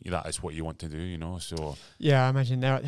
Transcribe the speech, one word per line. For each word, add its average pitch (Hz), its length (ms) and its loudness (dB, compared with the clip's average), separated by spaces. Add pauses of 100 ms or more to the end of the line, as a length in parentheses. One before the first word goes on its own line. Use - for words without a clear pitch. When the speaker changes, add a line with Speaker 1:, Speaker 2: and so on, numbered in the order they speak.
Speaker 1:
that 87 200 -2
is 76 160 -6
what 80 120 -6
you 80 100 -4
want 80 160 -8
to 82 80 -8
do, 78 100 -8
you 87 200 -6
know. 82 200 -6
So 78 380 -6 (220)
Speaker 2:
Yeah, 135 280 6
I 131 40 4
imagine 131 280 2
there 131 160 2
are, 131 120 0